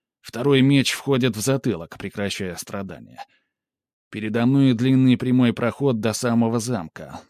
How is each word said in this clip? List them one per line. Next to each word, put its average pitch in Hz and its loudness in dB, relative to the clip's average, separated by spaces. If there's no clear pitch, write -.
Второй 135 2
меч 135 4
входит 127 -2
в 110 -10
затылок, 110 -4
прекращая 98 -8
страдания. 85 -12
Передо 107 -2
мной 135 4
длинный 127 4
прямой 127 2
проход 120 -2
до 110 -2
самого 117 0
замка, 87 -8